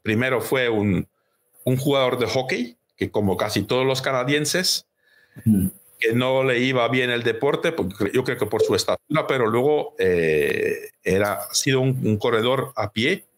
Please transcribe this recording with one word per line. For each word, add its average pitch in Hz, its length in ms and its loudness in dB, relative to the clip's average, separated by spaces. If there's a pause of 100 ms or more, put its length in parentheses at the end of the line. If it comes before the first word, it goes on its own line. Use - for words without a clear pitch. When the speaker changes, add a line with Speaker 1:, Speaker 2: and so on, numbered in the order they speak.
Speaker 1:
primero 117 380 0
fue 127 300 0
un, 101 360 0 (600)
un 127 120 2
jugador 131 400 2
de 117 100 0
hockey, 170 500 -4 (180)
que 92 160 -4
como 101 260 0
casi 104 260 -2
todos 127 220 0
los 131 160 0
canadienses, 147 880 -2 (580)
Speaker 2:
Mm. 98 220 4 (320)
Speaker 1:
que 113 140 0
no 131 320 2
le 123 140 2
iba 127 280 2
bien 127 220 0
el 120 140 -2
deporte, 143 500 0
porque 92 400 -4
yo 131 100 2
creo 131 140 -4
que 107 80 -2
por 107 180 -2
su - 100 2
estatura, 110 540 -2
pero 131 200 0
luego, 143 520 0
eh, 78 920 0 (120)
era, 98 300 0
ha - 200 -10
sido 135 280 0
un, 131 260 0
un 107 100 0
corredor 120 600 0
a 104 160 -6
pie 156 320 -2 (120)